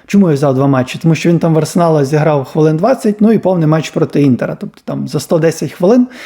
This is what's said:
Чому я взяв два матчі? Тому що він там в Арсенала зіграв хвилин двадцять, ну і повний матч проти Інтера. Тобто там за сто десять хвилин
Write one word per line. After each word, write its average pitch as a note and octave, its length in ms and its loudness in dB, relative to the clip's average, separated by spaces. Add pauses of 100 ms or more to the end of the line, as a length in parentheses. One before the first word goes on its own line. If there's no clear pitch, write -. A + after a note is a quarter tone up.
Чому G3+ 220 2
я D#3 60 2
взяв C#3 220 0
два C#3 120 2
матчі? B2+ 340 -2
Тому D#3+ 140 2
що - 140 -2
він E3 100 2
там E3 140 0
в D#3 40 2
Арсенала D#3 480 0
зіграв D3 400 0
хвилин D#3 320 0
двадцять, G#3 440 -2
ну A3 100 4
і G#3 80 2
повний F3+ 280 0
матч D#3 220 0
проти D3+ 320 -2
Інтера. C3 380 0
Тобто - 260 -14
там C#3 220 -8
за C#3+ 120 -6
сто E3 200 -2
десять D#3+ 320 -2
хвилин B3 360 2 (180)